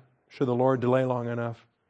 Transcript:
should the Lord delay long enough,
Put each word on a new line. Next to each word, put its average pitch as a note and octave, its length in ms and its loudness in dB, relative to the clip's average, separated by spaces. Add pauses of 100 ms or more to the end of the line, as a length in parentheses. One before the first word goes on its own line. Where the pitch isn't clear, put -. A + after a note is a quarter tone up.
(280)
should - 180 -4
the B2 80 0
Lord C3 240 2
delay B2+ 260 2
long B2 220 -4
enough, A#2 400 -8 (240)